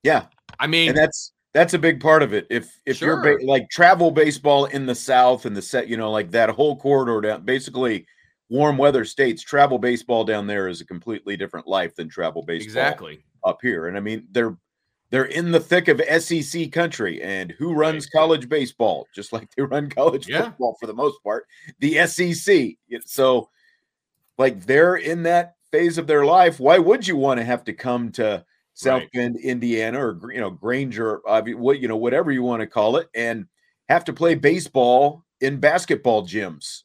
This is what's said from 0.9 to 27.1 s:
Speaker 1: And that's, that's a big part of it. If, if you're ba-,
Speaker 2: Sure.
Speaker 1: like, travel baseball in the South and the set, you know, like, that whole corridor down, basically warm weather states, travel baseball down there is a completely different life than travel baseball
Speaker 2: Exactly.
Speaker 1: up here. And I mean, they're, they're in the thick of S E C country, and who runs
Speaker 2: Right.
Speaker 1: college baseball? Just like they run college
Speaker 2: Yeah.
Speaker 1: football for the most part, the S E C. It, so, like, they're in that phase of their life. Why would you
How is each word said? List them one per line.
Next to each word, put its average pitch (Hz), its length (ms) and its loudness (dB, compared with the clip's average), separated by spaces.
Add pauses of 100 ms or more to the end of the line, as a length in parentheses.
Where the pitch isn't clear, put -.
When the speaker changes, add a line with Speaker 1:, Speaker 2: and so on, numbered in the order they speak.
Speaker 1:
And 147 80 2
that's, - 320 0 (240)
that's 170 180 4
a 180 60 0
big 156 220 2
part 156 240 2
of 107 100 -4
it. - 160 -4
If, - 340 -6
if 131 160 -4
you're 156 220 -2
ba-, 143 160 2
Speaker 2:
Sure. 131 80 -6
Speaker 1:
like, 131 240 0
travel 175 400 6
baseball 143 540 2
in 139 220 -6
the 127 80 -2
South 127 520 2
and 104 100 -6
the 98 60 -8
set, - 240 -4
you 113 100 -6
know, 110 140 -4
like, 104 220 -4
that 110 180 4
whole 139 260 2
corridor 127 440 0
down, 107 240 -4
basically 127 640 -4 (420)
warm 143 260 2
weather 131 280 4
states, 120 360 -2
travel 143 380 2
baseball 117 460 -2
down 104 240 -4
there 101 180 -4
is 85 140 -8
a 85 40 -18
completely 98 520 -10
different 87 320 -10
life 90 260 -2
than 82 140 -12
travel 82 340 -6
baseball 82 220 -8
Speaker 2:
Exactly. 107 600 -6 (200)
Speaker 1:
up 92 180 -2
here. 90 240 -4
And 90 100 -8
I 101 40 -6
mean, 107 320 -8
they're, 120 260 -2 (520)
they're 131 160 0
in 170 260 -4
the 160 80 4
thick 170 260 0
of 139 180 4
S 165 280 0
E 160 100 -2
C 160 260 -6
country, 139 540 -4
and 92 300 -8
who 165 200 -6
runs 156 340 -2
Speaker 2:
Right. 156 140 2
Speaker 1:
college 156 280 2
baseball? 123 680 -2
Just - 180 -14
like 110 240 -10
they 135 60 -2
run 143 260 -4
college 139 380 0
Speaker 2:
Yeah. 185 200 -2
Speaker 1:
football 123 340 -6
for 113 80 -12
the 107 40 -10
most 135 300 -4
part, 107 240 -6 (320)
the 151 220 0
S 170 180 0
E 175 160 0
C. 170 440 0 (100)
It, 117 200 -12
so, 127 400 2 (920)
like, 113 280 0
they're 165 300 4
in 165 260 -6
that 170 320 0 (160)
phase 165 280 0
of 160 100 -8
their 147 180 4
life. 170 320 4
Why 156 220 6
would 202 260 2
you 185 80 -2